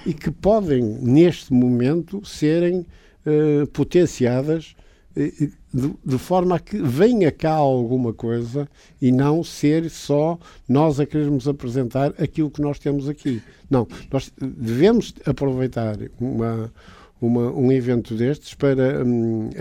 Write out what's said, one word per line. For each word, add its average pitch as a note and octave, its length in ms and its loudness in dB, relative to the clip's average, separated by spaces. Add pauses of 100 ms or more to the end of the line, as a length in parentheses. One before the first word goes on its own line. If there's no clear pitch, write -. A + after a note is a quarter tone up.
e F3+ 80 -2
que - 160 -6
podem, F3+ 520 2
neste B2+ 720 2
momento, C3 720 2
serem, F3 600 0 (420)
eh, D3+ 460 2
potenciadas, D3 1040 0 (420)
eh, D3 140 -2 (420)
de, C#3 200 -2 (120)
de B2+ 140 -2
forma F3+ 380 0
a - 20 2
que G3+ 240 -10
venha E3+ 480 2
cá D#3 220 -2
alguma B2+ 600 0
coisa A#2 560 -4 (320)
e B2+ 120 4
não D3 320 2
ser D#3+ 440 0
só D#3 480 -2 (320)
nós C#3+ 300 4
a D3 80 0
querermos C#3+ 400 -2
apresentar C3+ 720 -2
aquilo D#3 320 -2
que D3 100 -8
nós C#3+ 180 -4
temos C#3 300 -4
aqui. C#3 320 -4 (300)
Não, B2 160 2 (240)
nós - 300 -4
devemos C3+ 760 0 (100)
aproveitar B2+ 720 -2 (240)
uma, A2+ 520 -4 (480)
uma, A#2+ 320 0
um C3 180 2
evento A#2+ 460 0
destes B2+ 380 -2
para, C3+ 500 0
hum, A2+ 460 0 (100)